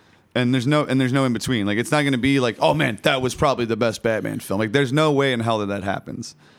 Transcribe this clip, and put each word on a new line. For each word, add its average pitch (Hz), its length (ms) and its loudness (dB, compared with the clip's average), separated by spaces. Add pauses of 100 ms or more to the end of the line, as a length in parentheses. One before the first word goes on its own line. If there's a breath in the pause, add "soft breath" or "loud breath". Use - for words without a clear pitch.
(340 soft breath)
And 123 200 2
there's 123 120 0
no, 151 180 2
and 131 160 0
there's 127 120 0
no 135 120 2
in 123 80 0
between. 113 340 -2
Like, 104 120 0
it's 120 120 -4
not 151 120 2
gonna 139 140 0
be 135 220 2
like, 120 220 0
"Oh 156 120 2
man, 139 300 0
that 143 180 2
was 127 140 -2
probably 131 300 0
the 113 120 -2
best 113 260 -2
Batman 107 360 -2
film." - 220 -4
Like, 110 120 0
there's 131 200 2
no 156 180 2
way 139 220 2
in 117 80 -2
hell 113 180 0
that 104 80 -2
that 98 160 -4
happens. - 540 -8 (220 loud breath)